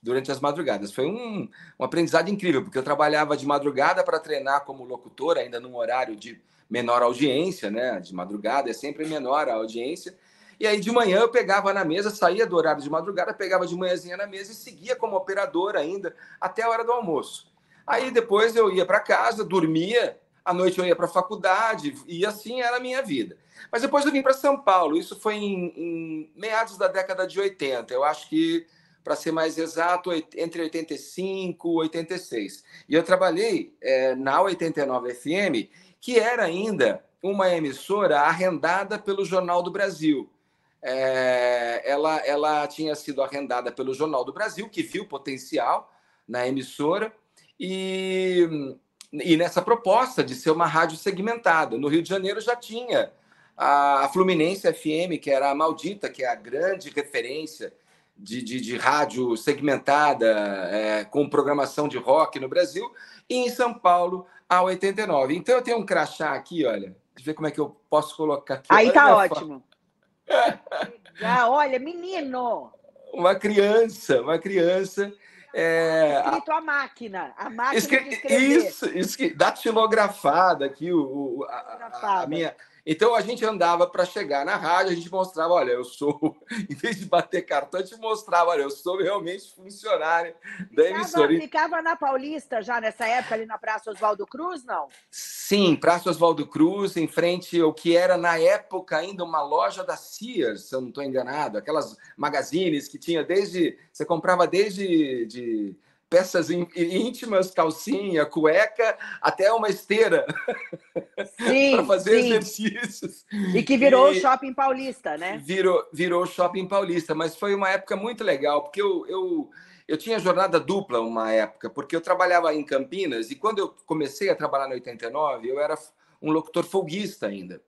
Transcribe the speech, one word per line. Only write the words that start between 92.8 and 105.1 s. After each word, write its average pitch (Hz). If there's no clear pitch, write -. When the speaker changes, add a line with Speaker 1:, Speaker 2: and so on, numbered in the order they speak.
Speaker 2:
nessa 220
época, 233
ali 220
na 220
Praça 220
Oswaldo 202
Cruz, 311
não? 185
Speaker 1:
Sim, -
Praça 170
Oswaldo 160
Cruz, 190
em 165
frente 175
ao 156
que 170
era, 180
na 170
época, 185
ainda 180
uma 160
loja 185
da 170
Sears, 151
se 131
eu 131
não 123
tô 143
enganado, 131
aquelas -
magazines 147
que -
tinha 165
desde, 170
você 151
comprava 175
desde 170